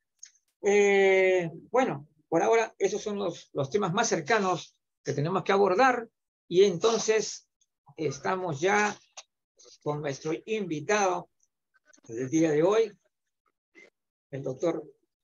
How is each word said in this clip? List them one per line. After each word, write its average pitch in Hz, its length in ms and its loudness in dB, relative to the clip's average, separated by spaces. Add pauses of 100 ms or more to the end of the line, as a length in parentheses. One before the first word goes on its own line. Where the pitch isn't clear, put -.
(600)
Eh, 190 920 4 (180)
bueno, 202 380 -2 (200)
por 165 140 0
ahora 226 380 2
esos 196 220 -2
son 208 160 -6
los, 190 360 -6
los 143 160 -4
temas 202 240 -2
más 226 140 0
cercanos 190 680 -2 (280)
que 139 100 -6
tenemos 165 300 -2
que - 80 -4
abordar, 226 560 2 (400)
y 180 160 4
entonces 214 840 0 (480)
estamos 170 640 -6
ya 202 380 0 (840)
con 147 180 -6
nuestro 151 320 -6 (120)
invitado 185 840 -4 (800)
del 120 220 -8
día 160 220 2
de 151 120 2
hoy, 208 280 2 (1400)
el 135 100 -10
doctor 135 420 -6 (400)